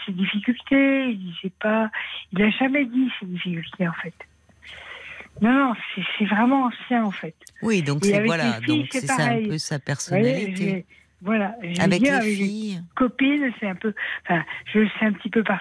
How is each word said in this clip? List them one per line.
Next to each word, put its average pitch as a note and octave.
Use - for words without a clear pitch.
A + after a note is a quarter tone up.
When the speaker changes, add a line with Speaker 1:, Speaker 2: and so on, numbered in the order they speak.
Speaker 1:
ses G3+
difficultés, B3+
il G#3
disait F#3
pas, A3
il F#3
a G#3+
jamais C4+
dit B3
ses G3
difficultés, F3
en E3+
fait. -
Non, A3
non, C4
c'est, F#3+
c'est G#3+
vraiment B3
ancien, A#3
en G3+
fait. D#3+
Speaker 2:
Oui, G#3
donc C#3+
Speaker 1:
Et G3+
Speaker 2:
c'est, G3+
Speaker 1:
avec G#3
Speaker 2:
voilà, C3+
Speaker 1:
les A#2
filles, D4+
Speaker 2:
donc C3+
Speaker 1:
c'est C4
Speaker 2:
c'est C#3
ça, C4+
un D3+
Speaker 1:
pareil. B2
Speaker 2:
peu D#3
sa -
Speaker 1:
Vous C3+
voyez, F#3+
Speaker 2:
personnalité. G3+
Speaker 1:
j'ai, F#3+
voilà, G#3
je F3
veux F3
Speaker 2:
Avec F#3
Speaker 1:
dire, C#4
Speaker 2:
les C4+
Speaker 1:
avec A3
les G3
Speaker 2:
filles. G3+
Speaker 1:
copines, C4+
c'est G#3
un F#3
peu, G#3
enfin, E3+
je G#3
le G#3+
sais A3
un G#3+
petit F#3+
peu A3
par F#3